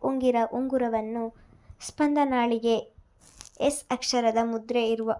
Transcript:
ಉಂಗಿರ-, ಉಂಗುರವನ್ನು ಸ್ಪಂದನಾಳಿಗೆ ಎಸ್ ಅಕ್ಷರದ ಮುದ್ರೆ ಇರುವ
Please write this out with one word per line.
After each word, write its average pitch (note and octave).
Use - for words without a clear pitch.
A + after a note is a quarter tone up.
ಉಂಗಿರ-, B3+
ಉಂಗುರವನ್ನು A#3
ಸ್ಪಂದನಾಳಿಗೆ B3
ಎಸ್ C#4+
ಅಕ್ಷರದ A#3+
ಮುದ್ರೆ A3+
ಇರುವ A3+